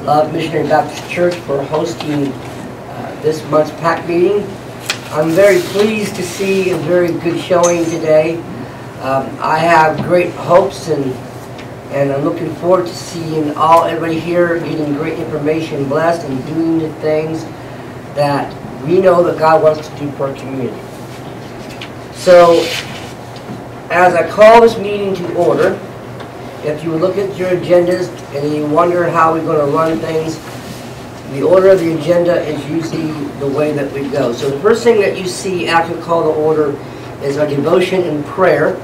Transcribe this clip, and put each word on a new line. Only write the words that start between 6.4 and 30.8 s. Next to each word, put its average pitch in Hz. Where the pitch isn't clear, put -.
a 170
very 170
good 165
showing 175
today. 160
Um, 135
I 156
have 160
great 175
hopes 190
and, 143
and 139
I'm 139
looking 165
forward 175
to -
seeing 156
all, 165
everybody 160
here 170
getting 147
great 160
information, 151
blessed, 156
and 131
doing 165
the 156
things 156
that 143
we 180
know 175
that 156
God 156
wants 151
to -
do 143
for 135
our 135
community. 127
So, 170
as 175
I 160
call 220
this 226
meeting 202
to 175
order, -
if 151
you 165
look 185
at 190
your 185
agendas 180
and 147
you 151
wonder 170
how 165
we're 160
gonna 147
run 160
things, 160